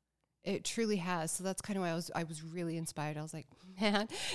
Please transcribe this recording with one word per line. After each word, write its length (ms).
It 220
truly 320
has. 340
So 120
that's 180
kinda 200
why 100
I 40
was, 200
I 80
was 200
really 320
inspired. 400
I 60
was 120
like, 120
"Man, 300